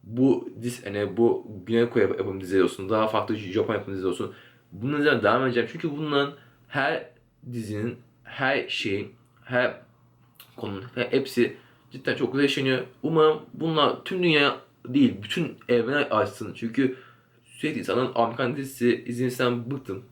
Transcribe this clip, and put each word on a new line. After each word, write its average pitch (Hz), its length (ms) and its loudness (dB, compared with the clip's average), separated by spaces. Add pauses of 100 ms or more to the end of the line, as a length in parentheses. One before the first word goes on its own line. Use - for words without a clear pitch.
bu 120 460 2 (140)
diz-, 120 240 -8
hani 101 300 -2
bu 117 300 2 (200)
Güney 117 240 2
Kore 107 140 4
yap-, 95 140 0
yapım 98 220 -4
dizileri 95 240 4
olsun, 95 240 -4
daha 110 200 2
farklı 110 280 0
J-, 101 160 -8
Japon 110 220 0
yapım 98 200 -6
dizileri 92 160 -2
olsun. 101 240 -6 (380)
Bunun 139 280 -4
üzerine 139 220 2
devam 117 240 4
edeceğim. 120 260 0
Çünkü 165 240 -6
bunların 143 380 -2 (340)
her 139 420 -4 (420)
dizinin, 107 460 -6 (260)
her 135 440 -4
şeyin, 104 440 -4 (320)
her 123 360 0 (760)
konunun, 101 260 -8 (120)
he-, 123 160 -2
hepsi 127 460 0 (340)
cidden 131 240 -4
çok - 180 -2
güzel 139 140 2
işleniyor. 131 320 0 (240)
Umarım 156 380 4 (140)
bunlar 151 500 2
tüm 185 180 -2
dünya 147 340 4 (300)
değil, 123 360 6
bütün - 360 -4 (100)
evrene 123 360 2
açsın. 107 500 -2
Çünkü 131 420 0 (480)
sürekli - 340 -6
insanın 175 360 0
Amerikan 120 420 0
dizisi 123 500 0
izlemesinden 123 640 -2
bıktım. 101 420 -8